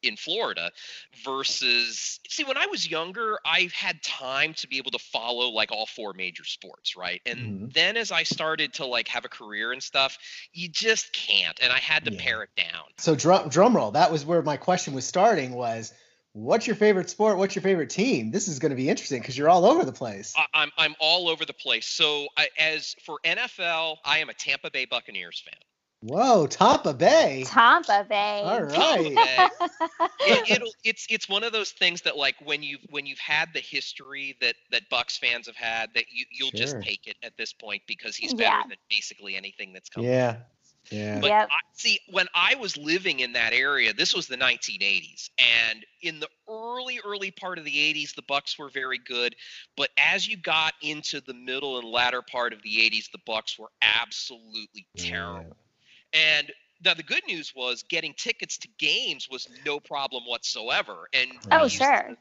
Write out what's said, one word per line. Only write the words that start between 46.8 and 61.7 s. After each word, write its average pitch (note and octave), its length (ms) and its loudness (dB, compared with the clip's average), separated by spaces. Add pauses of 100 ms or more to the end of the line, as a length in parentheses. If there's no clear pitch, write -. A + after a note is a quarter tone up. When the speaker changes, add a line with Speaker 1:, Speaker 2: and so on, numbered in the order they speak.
Speaker 1:
early G3 260 -6
part F#3 280 -8
of D3+ 60 -12
the D3 140 -2
eighties, D3+ 340 -2
the C#3+ 100 -12
Bucks - 340 -4
were C#3+ 120 -14
very C3 300 -6
good. A#2+ 360 -2 (400)
But - 220 -2
as F3+ 300 2
you A3 100 -6
got D#3+ 440 0
into D3+ 400 -6
the C3 120 -14
middle B2+ 440 -6
and A#2 100 -8
latter B2 340 0
part A#2+ 320 -4
of G#2 100 -18
the A2 200 2
eighties, A2 280 0
the G2+ 160 -16
Bucks A2 320 -6
were A2 100 -18 (120)
absolutely A2 1120 -2
Speaker 2:
Yeah. F#2 160 -10
Speaker 1:
terrible. F#2+ 480 -8 (560)
And D#3 380 4 (320)
now F#3 100 2
the E3 100 -6
good D4 220 -4
news F3 300 -8
was B2 280 -4
getting D#3+ 300 -6
tickets - 460 -8
to - 80 -14 (100)
games D#3+ 520 -2
was C3 200 -10 (160)
no D3 140 -4
problem C3+ 480 -8
whatsoever. A#2 840 -4
And B2+ 180 2 (200)
Speaker 2:
Oh, D#4 80 8
Speaker 1:
we D#4 40 8
used B3+ 160 2